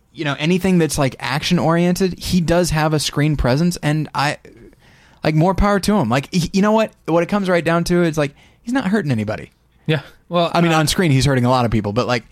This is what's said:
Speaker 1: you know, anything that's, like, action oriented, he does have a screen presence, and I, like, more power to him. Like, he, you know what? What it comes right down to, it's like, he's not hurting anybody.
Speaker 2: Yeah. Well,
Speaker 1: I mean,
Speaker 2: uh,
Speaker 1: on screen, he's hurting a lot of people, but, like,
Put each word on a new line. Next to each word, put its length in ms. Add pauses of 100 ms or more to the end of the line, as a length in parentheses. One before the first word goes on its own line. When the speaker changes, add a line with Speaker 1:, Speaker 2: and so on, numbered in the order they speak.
(140)
Speaker 1:
you 120
know, 140
anything 400
that's, 180
like, 220
action 400
oriented, 580
he 240
does 300
have 220
a 60
screen 380
presence, 460
and 320
I, 220 (840)
like, 120
more 180
power 280
to 160
him. 120
Like, 240
he, 200
you 100
know 80
what? 220 (120)
What 160
it 80
comes 200
right 140
down 220
to, 160
it's 160
like, 160 (300)
he's 100
not 140
hurting 240
anybody. 400 (340)
Speaker 2:
Yeah. 160 (280)
Well, 240
Speaker 1:
I 80
mean, 100
Speaker 2:
uh, 80
Speaker 1:
on 80
screen, 240
he's 140
hurting 200
a 60
lot 140
of 60
people, 220
but, 140
like, 240